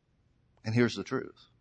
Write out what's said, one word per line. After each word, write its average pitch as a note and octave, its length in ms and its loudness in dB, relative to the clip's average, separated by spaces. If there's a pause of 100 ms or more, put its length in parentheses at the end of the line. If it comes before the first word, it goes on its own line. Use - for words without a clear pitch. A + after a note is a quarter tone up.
(640)
And A2 120 -2
here's A#2+ 200 4
the F#2+ 100 -6
truth. - 420 -8 (140)